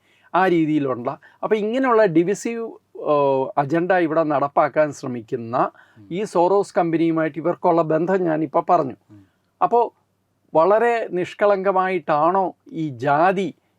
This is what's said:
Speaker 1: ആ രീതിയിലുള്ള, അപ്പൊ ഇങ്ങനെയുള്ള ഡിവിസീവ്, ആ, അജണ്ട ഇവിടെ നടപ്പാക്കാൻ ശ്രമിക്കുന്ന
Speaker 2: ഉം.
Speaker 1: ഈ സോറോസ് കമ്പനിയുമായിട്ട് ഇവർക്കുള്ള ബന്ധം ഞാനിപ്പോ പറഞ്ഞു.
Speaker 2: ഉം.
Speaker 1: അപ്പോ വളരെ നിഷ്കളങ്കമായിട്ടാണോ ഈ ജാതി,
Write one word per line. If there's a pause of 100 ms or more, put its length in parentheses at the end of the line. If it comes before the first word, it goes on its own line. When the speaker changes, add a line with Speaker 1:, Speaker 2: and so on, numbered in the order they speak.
(360)
Speaker 1:
ആ
രീതിയിലുള്ള, (240)
അപ്പൊ
ഇങ്ങനെയുള്ള
ഡിവിസീവ്, (460)
ആ, (480)
അജണ്ട
ഇവിടെ
നടപ്പാക്കാൻ
ശ്രമിക്കുന്ന (260)
Speaker 2:
ഉം.
Speaker 1:
ഈ
സോറോസ്
കമ്പനിയുമായിട്ട്
ഇവർക്കുള്ള
ബന്ധം
ഞാനിപ്പോ
പറഞ്ഞു. (140)
Speaker 2:
ഉം. (380)
Speaker 1:
അപ്പോ (600)
വളരെ
നിഷ്കളങ്കമായിട്ടാണോ (160)
ഈ
ജാതി, (240)